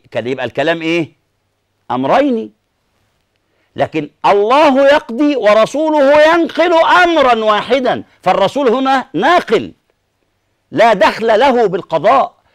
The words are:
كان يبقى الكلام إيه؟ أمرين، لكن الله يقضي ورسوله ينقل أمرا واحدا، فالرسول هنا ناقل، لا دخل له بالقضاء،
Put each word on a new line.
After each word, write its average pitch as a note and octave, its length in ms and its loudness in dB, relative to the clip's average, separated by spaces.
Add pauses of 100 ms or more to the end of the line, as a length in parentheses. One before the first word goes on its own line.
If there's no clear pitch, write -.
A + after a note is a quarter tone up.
(100)
كان A2+ 160 -6
يبقى B2+ 200 -6
الكلام E3 360 -4
إيه؟ E3 300 -4 (760)
أمرين، A3 640 -2 (1200)
لكن D3 340 -6 (160)
الله C4 600 2
يقضي D4 500 0
ورسوله C#4 840 2 (120)
ينقل E4+ 400 0
أمرا D#4+ 720 2
واحدا، G#3 580 -2 (200)
فالرسول F#3+ 460 0
هنا C4 460 0
ناقل، A3+ 580 0 (1000)
لا G#3+ 220 2
دخل A3 480 0
له A#3+ 260 2
بالقضاء، F#3 680 -2 (200)